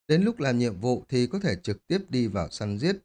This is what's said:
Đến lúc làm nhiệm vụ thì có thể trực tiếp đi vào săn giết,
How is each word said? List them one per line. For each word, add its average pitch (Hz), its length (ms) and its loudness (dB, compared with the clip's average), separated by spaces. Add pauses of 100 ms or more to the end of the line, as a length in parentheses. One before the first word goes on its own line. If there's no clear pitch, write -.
Đến 160 140 4
lúc 226 180 0
làm 131 180 2
nhiệm 113 220 0
vụ 120 280 0
thì 123 180 2
có 98 120 -2
thể 98 240 0
trực - 240 -6
tiếp 180 120 0 (100)
đi 123 180 2
vào 92 240 -2
săn 101 280 -4
giết, 180 260 0